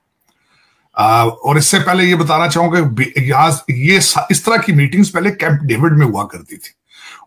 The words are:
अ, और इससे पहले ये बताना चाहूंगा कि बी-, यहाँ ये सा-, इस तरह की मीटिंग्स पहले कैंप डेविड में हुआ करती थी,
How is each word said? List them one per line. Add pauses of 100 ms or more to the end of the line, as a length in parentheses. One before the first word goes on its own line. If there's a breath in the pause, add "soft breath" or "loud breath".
(1000)
अ,
और
इससे
पहले
ये
बताना
चाहूंगा
कि
बी-,
यहाँ
ये
सा-,
इस
तरह
की
मीटिंग्स
पहले
कैंप
डेविड
में
हुआ
करती
थी, (520 loud breath)